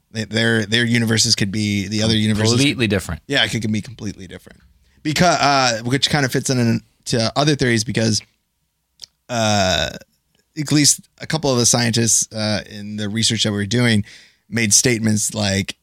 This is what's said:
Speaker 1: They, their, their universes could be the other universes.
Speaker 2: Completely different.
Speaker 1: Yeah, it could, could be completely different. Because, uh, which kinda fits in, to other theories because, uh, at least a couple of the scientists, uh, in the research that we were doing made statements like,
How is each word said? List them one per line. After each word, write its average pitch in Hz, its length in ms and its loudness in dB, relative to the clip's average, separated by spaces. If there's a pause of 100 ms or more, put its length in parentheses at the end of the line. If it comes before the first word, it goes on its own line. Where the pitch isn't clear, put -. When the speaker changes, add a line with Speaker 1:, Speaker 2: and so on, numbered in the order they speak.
(120)
Speaker 1:
They, 107 140 -6
their, 113 400 0
their 113 180 0
universes 113 520 2
could 101 160 -2
be 101 360 0
the 104 160 -2
other 110 140 2
universes. 107 380 2
Speaker 2:
Completely 123 320 0
different. 92 400 -4
Speaker 1:
Yeah, 135 180 0
it 107 40 -2
could, 117 120 -6
could 107 100 -4
be 107 100 -4
completely 101 460 -14
different. - 320 -20 (440)
Because, 160 360 2
uh, 131 440 2
which 127 280 0
kinda 143 180 0
fits 131 220 -2
in, 117 300 2 (240)
to 117 300 0
other 147 200 2
theories 117 280 0
because, 113 380 -2 (1080)
uh, 101 600 0 (680)
at 151 140 -4
least 147 300 4 (180)
a 123 60 -16
couple 147 260 -2
of 123 60 2
the 120 80 4
scientists, 117 680 0
uh, 107 360 -4
in 104 280 -12
the 104 120 -6
research 110 340 -2
that 113 80 0
we 101 60 -2
were 101 80 -2
doing 113 380 2 (460)
made 113 240 0
statements 110 600 0
like, 98 500 -2